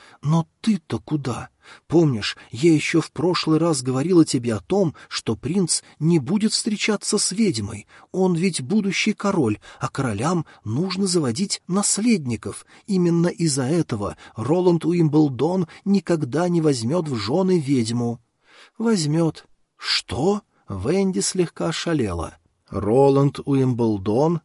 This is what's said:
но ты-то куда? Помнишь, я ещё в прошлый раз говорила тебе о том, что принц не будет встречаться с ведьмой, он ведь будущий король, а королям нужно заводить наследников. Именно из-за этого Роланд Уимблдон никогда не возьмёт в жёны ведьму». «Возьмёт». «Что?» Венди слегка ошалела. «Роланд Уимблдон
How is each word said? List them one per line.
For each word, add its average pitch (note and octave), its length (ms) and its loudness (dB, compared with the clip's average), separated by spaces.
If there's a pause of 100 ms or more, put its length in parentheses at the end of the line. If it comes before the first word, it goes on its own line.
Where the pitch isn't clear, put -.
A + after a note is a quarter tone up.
(220)
но D#3+ 240 0 (140)
ты-то F#3+ 380 -2
куда? B2+ 500 -6 (380)
Помнишь, D3 500 2 (140)
я D#3 240 2
ещё D3+ 260 0
в - 120 -6
прошлый D#3+ 460 0
раз D#3+ 220 0
говорила D3 460 2
тебе A#2 280 -2
о F#2+ 60 -4
том, F#3 340 0 (140)
что - 280 -4
принц E3+ 440 -2 (180)
не E3 200 4
будет G3 340 0
встречаться - 640 -2
с - 160 -2
ведьмой, A2+ 540 -2 (260)
он F#3 220 2
ведь E3 260 -2
будущий G3 540 0
король, D#3+ 440 0 (220)
а C3 80 -6
королям C3+ 560 -2 (200)
нужно F#3 420 -2
заводить E3 600 -2
наследников. F3 1000 -2 (200)
Именно F3 420 2
из-за C#3+ 360 -2
этого B2+ 540 -2 (180)
Роланд E3+ 480 2
Уимблдон D#3 840 2 (200)
никогда E3+ 640 0
не E3+ 100 2
возьмёт D3+ 480 0
в C3 80 -4
жёны F3+ 420 2
ведьму». A#2+ 600 -2 (560)
«Возьмёт». E3 720 0 (320)
«Что?» F#3 640 -2 (280)
Венди F3+ 500 -2
слегка F3 480 -2
ошалела. A#2+ 680 -4 (320)
«Роланд C#3 720 2
Уимблдон B2+ 1040 0